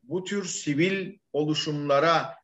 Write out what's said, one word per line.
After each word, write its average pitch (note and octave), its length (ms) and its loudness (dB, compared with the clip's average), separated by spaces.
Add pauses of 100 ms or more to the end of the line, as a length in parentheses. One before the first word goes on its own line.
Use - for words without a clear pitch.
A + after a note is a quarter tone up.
bu E3 220 -4
tür G3+ 200 -4
sivil F3+ 720 -2 (140)
oluşumlara D3 1120 2